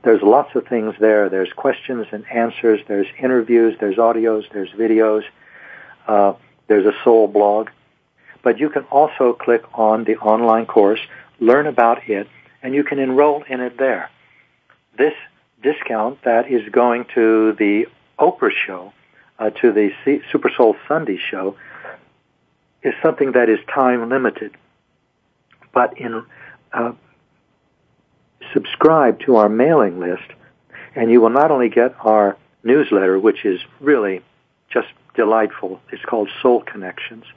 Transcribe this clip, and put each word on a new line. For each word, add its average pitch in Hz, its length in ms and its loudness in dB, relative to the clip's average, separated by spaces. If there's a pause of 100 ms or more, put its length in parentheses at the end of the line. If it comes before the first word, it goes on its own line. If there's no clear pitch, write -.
there's 110 180 4
lots 117 340 4
of 120 120 -4
things 110 320 -4
there. 107 300 2
There's 92 240 -4
questions 123 580 -6
and 107 200 -14
answers, 117 560 0
there's 101 200 -2 (100)
interviews, 117 640 2
there's 98 180 -2
audios, 113 540 0
there's 95 200 -10
videos, 110 520 0 (840)
uh, 101 260 4 (340)
there's 101 180 2
a 104 80 2 (100)
soul 113 240 4
blog. 104 420 0 (720)
But 120 160 0
you 151 120 -2
can 139 140 -4
also 139 500 2
click 120 300 -2 (100)
on 110 320 0
the 107 120 -2
online 113 480 2
course, 107 360 2 (380)
learn 135 280 4
about 120 420 0
it, 104 180 -4 (360)
and 131 100 -8
you 143 100 0
can 143 160 -6
enroll 143 500 0
in 127 100 -8
it 123 180 -8
there. 113 320 -2 (880)
This 147 160 2 (480)
discount 123 600 -4
that 117 260 0
is 113 200 -2
going 120 360 0 (100)
to 113 380 2
the 104 340 0 (300)
Oprah 147 340 0 (140)
show, 95 280 -16 (440)
uh, 107 120 -2
to - 220 0
the 101 200 0 (120)
C-, 147 180 -2 (100)
Super - 240 0
Soul 113 200 4 (120)
Sunday 139 300 -4
show, 95 380 -8 (1300)
is 135 120 -4 (100)
something 147 300 0
that 120 160 4
is 110 100 2 (140)
time 123 360 0
limited. 120 460 -4 (1160)
But 123 240 0
in, 113 260 -10 (480)
uh, 117 220 -6 (1600)
subscribe 151 680 -2
to 127 140 0
our 104 140 2
mailing 113 500 0
list, 90 240 -8 (720)
and 113 160 0
you 120 80 6
will 113 120 4
not 147 200 2
only 123 180 0
get 120 300 0
our 107 380 2 (260)
newsletter, 98 560 2
which 101 260 0
is 92 140 -2 (200)
really 110 420 -2 (480)
just - 180 -4 (280)
delightful. 107 640 -2 (100)
It's - 140 -16
called 104 240 -4 (120)
Soul 123 200 2
Connections. 104 640 -16 (120)